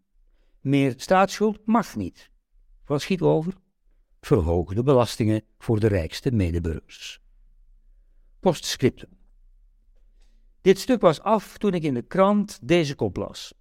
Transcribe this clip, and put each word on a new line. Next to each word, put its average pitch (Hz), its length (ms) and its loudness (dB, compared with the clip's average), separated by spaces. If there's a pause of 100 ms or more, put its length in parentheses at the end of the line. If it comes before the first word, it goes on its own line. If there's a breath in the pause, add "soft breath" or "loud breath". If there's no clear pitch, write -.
(600)
Meer 135 360 0
staatsschuld 196 680 0
mag 220 300 0
niet. - 340 -10 (560)
Wat 139 160 -2
schiet 180 200 -4
over? 160 320 0 (680)
Verhoog 85 520 0
de 113 100 -2
belastingen 117 600 0 (140)
voor 110 220 -2
de 110 80 2
rijkste 101 440 -2
medeburgers. 85 880 -4 (1200)
Postscriptum. - 720 -2 (1500)
Dit 190 180 4
stuk 240 220 0
was 165 200 4
af - 360 -2
toen 202 160 0
ik 170 100 -2
in 151 100 -2
de 120 80 -4
krant 202 600 0
deze 143 340 0
kop 104 220 -4
las: - 440 -10